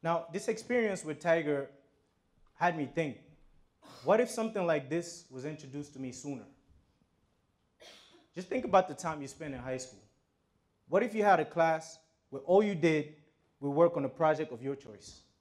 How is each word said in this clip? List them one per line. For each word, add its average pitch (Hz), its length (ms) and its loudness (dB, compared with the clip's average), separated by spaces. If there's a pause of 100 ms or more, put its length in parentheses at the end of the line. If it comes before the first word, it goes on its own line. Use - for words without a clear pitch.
Now, 165 320 -2
this 190 160 -6
experience 220 560 -2
with 156 140 -6
Tiger 147 500 0 (840)
had 175 220 0
me 151 100 -4
think, 143 320 -4 (840)
what 190 160 4
if 240 100 2
something 220 360 -4
like 151 220 0
this 165 420 -6
was 127 140 -14
introduced 143 500 -10
to - 40 -18
me 131 140 -8
sooner? 131 320 -10 (1900)
Just 180 140 -12
think 254 160 -4
about 185 240 4
the 151 60 -8
time 160 260 -6
you 139 80 -10
spent 143 260 -12
in 127 60 -12
high 131 160 -6
school. - 260 -12 (880)
What 180 140 4
if 233 120 -2
you 220 80 0
had 196 180 8
a 156 40 2
class 160 540 0 (320)
where 135 120 -10
all 185 200 6
you 208 120 2
did 156 400 2 (460)
was 143 120 -4
work 170 240 6
on 147 80 -2
a 131 40 -2
project 156 440 0
of 135 100 -12
your 135 120 -6
choice? - 480 -18 (180)